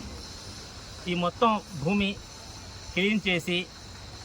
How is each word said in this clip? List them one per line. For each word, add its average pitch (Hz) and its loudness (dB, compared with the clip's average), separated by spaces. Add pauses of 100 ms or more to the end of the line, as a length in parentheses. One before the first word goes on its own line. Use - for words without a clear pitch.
(1120)
ఈ 180 2 (100)
మొత్తం 220 6 (300)
భూమి 196 4 (880)
క్లీన్ 196 6
చేసి 175 4 (640)